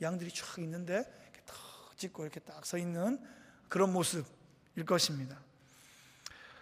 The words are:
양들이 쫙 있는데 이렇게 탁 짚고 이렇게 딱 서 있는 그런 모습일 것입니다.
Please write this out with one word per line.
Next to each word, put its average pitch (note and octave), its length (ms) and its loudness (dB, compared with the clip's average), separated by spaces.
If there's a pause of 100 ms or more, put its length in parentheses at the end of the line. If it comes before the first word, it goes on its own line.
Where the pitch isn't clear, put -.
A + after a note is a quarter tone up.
양들이 E3+ 300 -2
쫙 - 260 -8
있는데 F3 380 -2
이렇게 - 500 -4
탁 - 100 -14 (400)
짚고 - 280 -6
이렇게 D3+ 160 -8
딱 D3+ 260 -14
서 F3 140 0
있는 F3 440 2 (460)
그런 F#3 240 6
모습일 - 920 -2
것입니다. C#3 500 4 (1200)